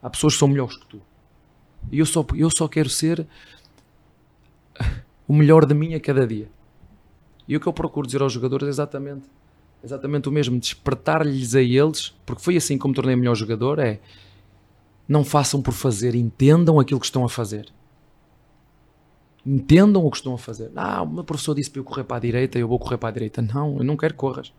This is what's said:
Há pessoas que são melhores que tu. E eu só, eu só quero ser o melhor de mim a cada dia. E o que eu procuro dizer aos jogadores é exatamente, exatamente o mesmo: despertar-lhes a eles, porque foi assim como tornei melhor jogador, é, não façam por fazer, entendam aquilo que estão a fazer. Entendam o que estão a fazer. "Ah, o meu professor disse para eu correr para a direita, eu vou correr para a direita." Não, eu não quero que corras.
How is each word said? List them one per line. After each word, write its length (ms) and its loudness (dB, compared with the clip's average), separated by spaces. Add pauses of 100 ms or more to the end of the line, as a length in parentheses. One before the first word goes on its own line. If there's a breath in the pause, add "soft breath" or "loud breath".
Há 80 -10
pessoas 260 0
que 40 -2
são 100 4
melhores 280 -2
que 100 -20
tu. 140 -20 (880)
E 80 -2
eu 80 4
só, 180 0 (120)
eu 200 2
só 120 0
quero 200 0
ser 380 -2 (2000 soft breath)
o 80 0
melhor 320 8
de 80 2
mim 200 -2
a 60 -4
cada 260 0
dia. 220 -8 (1000)
E 100 -4
o 40 -2
que 60 -6
eu 60 -2
procuro 340 -6
dizer 160 -2
aos 100 0
jogadores 340 -2
é 40 -2
exatamente, 580 -8 (540)
exatamente 460 -4
o 40 -2
mesmo: 260 0
despertar-lhes 960 -2
a 80 6
eles, 520 2 (120)
porque 160 -8
foi 140 2
assim 220 0
como 160 0
tornei 220 0
melhor 180 2
jogador, 440 -2
é, 220 -2 (1080 soft breath)
não 160 4
façam 380 0
por 100 -2
fazer, 420 -2
entendam 640 4
aquilo 220 2
que 60 -8
estão 180 -2
a 40 0
fazer. 380 -8 (1800)
Entendam 580 4
o 60 2
que 80 -8
estão 160 -8
a 40 -10
fazer. 380 -14
"Ah, 260 -4
o 60 -4
meu 160 -8
professor 300 -4
disse 160 -6
para 100 -12
eu 40 -10
correr 200 -10
para 140 -8
a 20 -6
direita, 380 -2
eu 100 -2
vou 100 0
correr 200 -4
para 100 -6
a 40 -6
direita." 280 -8
Não, 380 -2
eu 60 -2
não 120 0
quero 160 -2
que 80 -16
corras. 380 -6